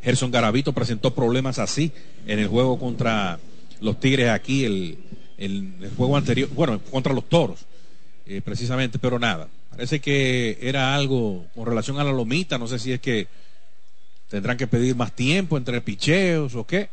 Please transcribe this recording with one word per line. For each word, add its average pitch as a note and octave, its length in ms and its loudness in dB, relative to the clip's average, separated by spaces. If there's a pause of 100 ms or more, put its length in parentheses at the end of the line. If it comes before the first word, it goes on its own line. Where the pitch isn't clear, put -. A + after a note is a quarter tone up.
Gerson B2 280 2
Garavito A#2+ 440 2
presentó A#2+ 400 0
problemas B2+ 440 2
así C#3 340 0 (340)
en G#2 120 0
el G#2 100 2
juego B2 300 4
contra A2 600 0 (420)
los G#2 180 0
Tigres C3 300 4
aquí, C3 380 2
el, F#2 320 -2 (400)
el, G2 420 -4
el G2 160 -6
juego C3 220 4
anterior, C3+ 360 2
bueno, B2 240 2 (120)
contra C3+ 240 2
los A#2+ 120 0
Toros, C#3+ 340 4 (640)
eh, G2 180 -6
precisamente, B2 540 -2
pero B2+ 200 2
nada. F#2 300 0 (220)
Parece B2+ 300 -2
que B2+ 640 2
era C3 320 2
algo A#2+ 500 2 (100)
con A#2 120 -4
relación A#2+ 320 0
a D3 60 2
la C#3+ 80 2
lomita, C3 440 0
no A#2+ 100 -2
sé A#2+ 120 -2
si B2+ 140 -2
es B2 80 -2
que A2+ 260 0 (1040)
tendrán G#2 260 -2
que B2+ 100 -2
pedir B2 300 2
más A#2+ 160 0
tiempo D#3 460 2
entre A#2+ 240 -2
picheos D3+ 720 2
o A2+ 120 -4
qué G3+ 260 0